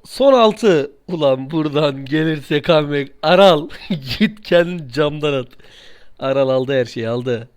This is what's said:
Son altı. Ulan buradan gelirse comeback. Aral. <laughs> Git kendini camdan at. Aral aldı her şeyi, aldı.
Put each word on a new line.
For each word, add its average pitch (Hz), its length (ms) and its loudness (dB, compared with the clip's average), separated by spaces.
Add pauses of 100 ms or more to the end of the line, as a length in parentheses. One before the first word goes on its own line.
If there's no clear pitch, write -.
Son 269 280 2
altı. 214 580 2 (160)
Ulan 139 440 -2
buradan 147 540 -2
gelirse 151 560 -2
comeback. 147 500 0 (120)
Aral. 175 460 4 (100)
<laughs> - 100 -20
Git 170 520 -4
kendini 175 500 0
camdan 147 420 -2
at. 127 140 -4 (720)
Aral 135 300 0
aldı 131 240 0
her 127 120 0
şeyi, 113 240 -8
aldı. 120 480 -6